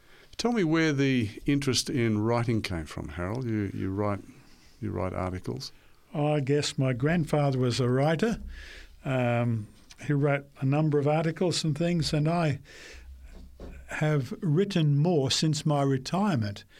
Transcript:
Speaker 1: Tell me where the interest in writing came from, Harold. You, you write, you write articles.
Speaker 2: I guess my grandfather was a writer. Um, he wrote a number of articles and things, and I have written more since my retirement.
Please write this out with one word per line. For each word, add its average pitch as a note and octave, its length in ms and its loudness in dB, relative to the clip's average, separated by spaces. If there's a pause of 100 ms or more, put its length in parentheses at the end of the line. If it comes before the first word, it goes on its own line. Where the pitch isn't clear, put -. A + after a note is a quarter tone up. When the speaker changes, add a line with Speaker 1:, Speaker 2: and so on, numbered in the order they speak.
(380)
Speaker 1:
Tell A#3 140 0
me A3+ 120 2
where D#3+ 300 4
the C3 360 2 (180)
interest C#3 420 0
in A#2 300 2
writing A#2 420 0
came E2 240 -4
from, - 240 -10
Harold. G2 360 -6
You, G#2+ 280 -2
you G2+ 160 -4
write, G2+ 300 -2 (600)
you G#2+ 120 -6
write F#2 220 -2
articles. F#2 580 -6 (420)
Speaker 2:
I D3+ 280 0
guess C#3+ 360 0
my C3 160 2
grandfather C#3+ 640 0
was B2+ 220 2
a B2 100 2
writer. D#3 480 2 (640)
Um, A#2+ 640 0 (380)
he D3 80 0
wrote C#3 320 2 (140)
a C3+ 60 -2
number D3 340 2
of C#3+ 80 2
articles D#3+ 560 2
and D#3 120 0
things, E3+ 380 0
and D3+ 160 2
I D#3+ 300 0 (1300)
have D3+ 440 0 (100)
written D#3+ 560 2
more C#3+ 340 4
since D#3 340 0
my D3 160 2
retirement. C#3 840 0 (140)